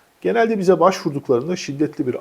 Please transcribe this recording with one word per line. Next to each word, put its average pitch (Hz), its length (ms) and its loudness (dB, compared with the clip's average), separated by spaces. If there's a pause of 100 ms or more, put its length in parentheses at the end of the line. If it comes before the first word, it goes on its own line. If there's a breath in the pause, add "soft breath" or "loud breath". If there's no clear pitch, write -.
(200 soft breath)
Genelde 220 380 0
bize 180 220 4
başvurduklarında 151 760 0
şiddetli 143 500 -4
bir 123 140 -4